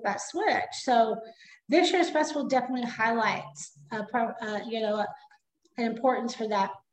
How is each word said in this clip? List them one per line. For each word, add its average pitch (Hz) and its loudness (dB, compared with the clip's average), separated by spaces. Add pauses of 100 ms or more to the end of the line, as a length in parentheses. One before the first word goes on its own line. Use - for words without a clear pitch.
that 202 -2
switch. - -2
So 226 2 (500)
this 330 6
year's 349 4
festival 302 0
definitely 254 0
highlights, 226 -2 (180)
uh, 214 -4
pro-, 233 0
uh, 214 -4
you 226 -4
know, 208 0 (720)
an 240 0
importance 233 0
for 214 -2
that 202 2 (220)